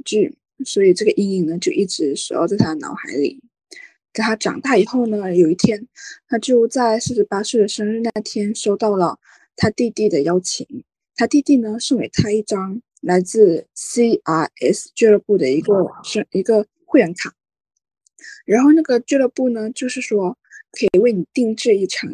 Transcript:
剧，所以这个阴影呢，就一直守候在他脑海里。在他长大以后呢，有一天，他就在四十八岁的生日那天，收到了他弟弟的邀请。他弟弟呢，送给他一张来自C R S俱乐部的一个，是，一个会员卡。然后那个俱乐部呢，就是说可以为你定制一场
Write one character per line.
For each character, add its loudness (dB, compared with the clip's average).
剧， 0
所 0
以 8
这 -6
个 2
阴 -2
影 0
呢， -2
就 -2
一 0
直 -4
守 -8
候 0
在 -4
他 2
脑 -10
海 -14
里。 -4
在 -4
他 -2
长 -4
大 0
以 6
后 -2
呢， -4
有 4
一 2
天， 0
他 -2
就 2
在 0
四 -6
十 2
八 -4
岁 0
的 2
生 -6
日 -4
那 -2
天， -6
收 -2
到 0
了 0
他 0
弟 -2
弟 0
的 2
邀 0
请。 -8
他 -2
弟 2
弟 2
呢， -4
送 -2
给 -4
他 -2
一 0
张 -6
来 0
自 2
C 0
R 0
S -2
俱 4
乐 8
部 0
的 0
一 0
个， 0
是， -6
一 -2
个 2
会 -4
员 0
卡。 -12
然 2
后 8
那 6
个 0
俱 -2
乐 2
部 -2
呢， -4
就 -8
是 -8
说 -2
可 -2
以 4
为 4
你 -2
定 0
制 2
一 -2
场 -8